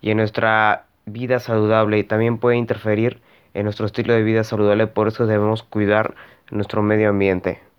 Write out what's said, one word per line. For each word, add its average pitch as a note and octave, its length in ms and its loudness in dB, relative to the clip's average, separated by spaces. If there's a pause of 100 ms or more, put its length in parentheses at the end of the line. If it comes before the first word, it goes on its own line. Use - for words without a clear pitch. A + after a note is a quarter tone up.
y G#2 100 -2
en G#2+ 60 2
nuestra A2 680 0 (200)
vida A#2+ 340 -4
saludable, G#2+ 580 2
y G#2 60 0
también A2+ 360 -2
puede A#2+ 180 2
interferir A2 640 -2 (320)
en G#2 120 -4
nuestro G#2 200 -4
estilo A2+ 280 -2
de A2+ 100 2
vida A2 200 0
saludable. G#2+ 440 0
Por G#2+ 220 -2
eso A#2 160 -4
debemos G#2+ 380 0
cuidar G#2+ 520 0 (360)
nuestro G#2 300 -4
medio G#2+ 280 2
ambiente. F#2+ 500 0 (200)